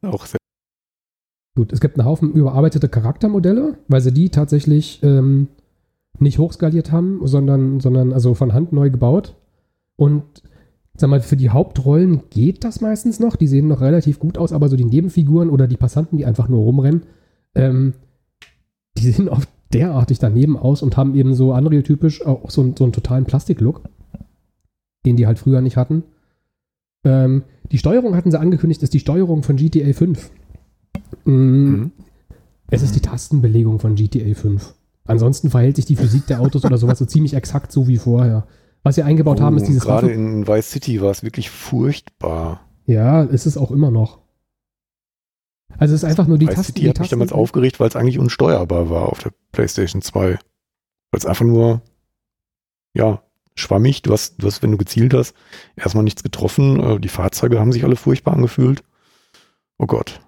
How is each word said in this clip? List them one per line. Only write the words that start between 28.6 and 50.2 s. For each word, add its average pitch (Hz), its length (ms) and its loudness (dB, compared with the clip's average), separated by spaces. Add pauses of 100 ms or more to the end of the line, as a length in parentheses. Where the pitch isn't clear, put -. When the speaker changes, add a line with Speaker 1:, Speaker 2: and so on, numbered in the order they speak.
Speaker 2:
ist 143 120 -2
die 147 60 2
Steuerung 165 440 0
von 143 120 0
G 151 140 0
T 156 180 0
A 139 60 2
fünf. - 380 -2 (920)
Mm, 139 60 2
Speaker 1:
Mhm. 131 600 2 (800)
Speaker 2:
es 117 100 0
ist 117 140 -2
die - 60 0
Tastenbelegung 113 800 0
von 110 160 0
G 104 120 0
T 110 240 -2
A - 20 0
fünf. 101 400 -4 (320)
Ansonsten 120 440 0
verhält 123 280 2
sich - 80 -2
die 143 100 2
Physik 123 320 0
der 247 140 -2
Autos 139 240 0
oder 127 120 2
sowas 120 220 0
so 127 60 0
ziemlich 151 280 0
exakt - 380 -6
so 131 160 0
wie 123 100 2
vorher. 117 480 0 (380)
Was 139 120 2
sie 160 80 0
eingebaut 147 380 2
haben, 110 160 2
ist 104 60 0
Speaker 1:
Oh, 101 40 -2
Speaker 2:
dieses 127 160 2
Speaker 1:
gerade 107 240 2
Speaker 2:
Waffen- 117 80 0 (260)
Speaker 1:
in 101 60 -4
Vice 107 240 0
City 120 300 -4
war 98 100 0
es - 120 -8
wirklich 110 260 -8
furchtbar. 82 1120 -6 (240)
Speaker 2:
Ja, 127 380 2
ist 131 220 -2
es 147 120 -2
auch 135 140 -4
immer 139 200 2
noch. 113 280 -2 (1600)
Also 151 160 2
es 156 100 0
ist 165 60 -4
einfach 160 180 2
nur 160 100 2
die 156 100 4
Speaker 1:
Vice 95 80 0
Speaker 2:
Tasten, 190 180 -6
Speaker 1:
City - 80 -6
Speaker 2:
die 147 80 0
Speaker 1:
hat 139 100 -2
mich 175 100 -4
damals 117 200 -2
Speaker 2:
Tasten- 113 120 -2
Speaker 1:
aufgeregt, 127 380 -2
weil 120 80 2
es - 80 -4
eigentlich 123 240 -2
unsteuerbar 87 720 0
war 82 200 -2
auf - 100 -6
der - 120 -10 (200)
PlayStation - 500 -4
zwei. 95 300 -2 (800)